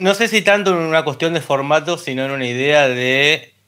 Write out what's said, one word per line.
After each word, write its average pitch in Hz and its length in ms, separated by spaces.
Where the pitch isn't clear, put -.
no 190 120
sé 220 120
si 208 160
tanto 202 300
en 175 60
una 160 260
cuestión 165 300
de 160 60
formato, 147 580
sino 131 260
en 135 80
una 131 160
idea 139 400
de 131 680